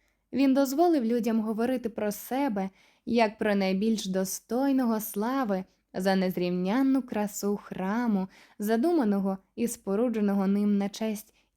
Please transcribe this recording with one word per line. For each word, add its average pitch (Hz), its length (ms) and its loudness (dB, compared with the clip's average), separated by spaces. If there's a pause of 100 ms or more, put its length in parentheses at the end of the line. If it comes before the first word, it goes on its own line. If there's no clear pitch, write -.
(340)
Він 269 200 4
дозволив 277 520 2
людям 226 340 0
говорити 226 500 -2
про 208 220 -2
себе, 214 580 -4 (360)
як 226 320 2
про 208 180 2
найбільш 196 520 0
достойного 226 920 0
слави 214 640 -2 (300)
за 190 220 0
незрівнянну 185 840 0
красу 208 560 -4
храму, 196 680 -2 (320)
задуманого 214 800 2 (180)
і 233 120 0
спорудженого 208 800 0
ним 202 300 2
на 202 120 0
честь 214 440 -8 (240)